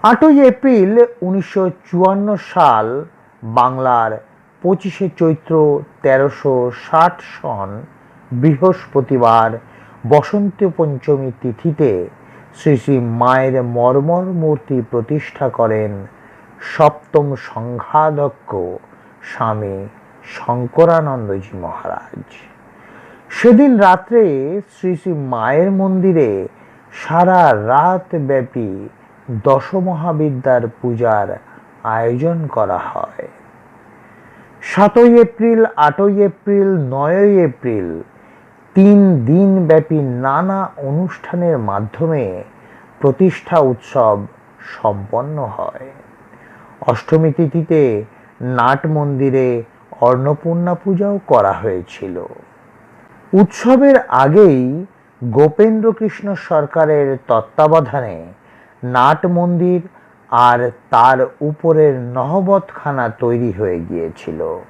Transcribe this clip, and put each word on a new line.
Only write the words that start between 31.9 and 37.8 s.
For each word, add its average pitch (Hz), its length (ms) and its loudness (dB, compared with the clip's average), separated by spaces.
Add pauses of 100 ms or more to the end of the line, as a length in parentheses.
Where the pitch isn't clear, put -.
করা 98 320 -4 (120)
হয়। - 360 -12 (1400)
সাতই 233 560 4
এপ্রিল, 226 420 2 (140)
আটই 190 460 2
এপ্রিল, 202 480 0 (240)
নয়ই 175 400 2 (160)
এপ্রিল 110 400 -6 (840)